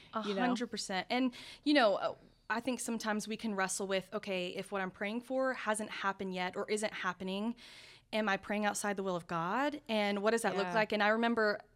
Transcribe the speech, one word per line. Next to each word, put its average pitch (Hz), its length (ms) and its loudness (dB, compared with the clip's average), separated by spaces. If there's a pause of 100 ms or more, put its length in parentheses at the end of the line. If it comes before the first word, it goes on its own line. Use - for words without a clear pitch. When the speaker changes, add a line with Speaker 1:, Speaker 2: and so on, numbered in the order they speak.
(120)
Speaker 1:
A 220 160 -4
Speaker 2:
you 202 60 0
know? 196 80 0
Speaker 1:
hundred 247 240 2
percent. 196 420 -4
And, 247 240 2 (320)
you 294 80 4
know, 233 220 6
uh, - 200 -2 (360)
I 220 100 -2
think 240 200 -2
sometimes 220 460 -2
we 214 120 -4
can 220 160 -4
wrestle 190 320 -2
with, 190 260 0
"Okay, 185 360 -2
if 190 240 -8
what 196 100 0
I'm 185 80 -4
praying 214 320 -4
for 262 320 0
hasn't 214 360 -2
happened 196 440 -4
yet 180 200 -2
or 202 160 -4
isn't 214 220 0
happening, 196 600 -2 (580)
am 220 160 2
I 196 80 4
praying 208 300 0
outside 202 300 0
the 196 60 -4
will 190 140 0
of 170 100 -6
God? 226 600 0
And 202 340 2
what 214 100 4
does 226 100 2
that 196 120 2
look 190 120 0
Speaker 2:
Yeah. 175 80 -2
Speaker 1:
like?" 214 180 2
And 208 100 2
I 208 60 6
remember 220 500 4 (180)